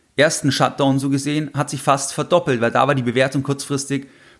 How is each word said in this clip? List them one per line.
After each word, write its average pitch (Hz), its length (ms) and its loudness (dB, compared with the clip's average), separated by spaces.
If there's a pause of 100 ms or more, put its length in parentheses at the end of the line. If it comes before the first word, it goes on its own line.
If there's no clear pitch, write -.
(160)
ersten 151 360 2
Shutdown 139 460 2
so 139 100 -2
gesehen, 143 460 -2
hat 143 160 -4
sich 135 100 -6
fast - 320 0
verdoppelt, 147 480 0
weil 117 120 2
da 127 140 4
war 143 80 2
die 131 80 0
Bewertung 131 400 0
kurzfristig 139 640 -4 (320)